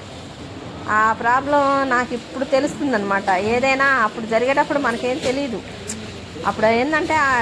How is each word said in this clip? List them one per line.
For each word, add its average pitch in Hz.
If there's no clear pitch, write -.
ఆ 214
ప్రాబ్లం 269
నాకు 247
ఇప్పుడు 262
తెలుస్తుందన్నమాట. 220
ఏదైనా 247
అప్పుడు 233
జరిగేటప్పుడు 277
మనకేం 247
తెలీదు. 269
అప్పుడు 208
ఏందంటే, 302
ఆ, 269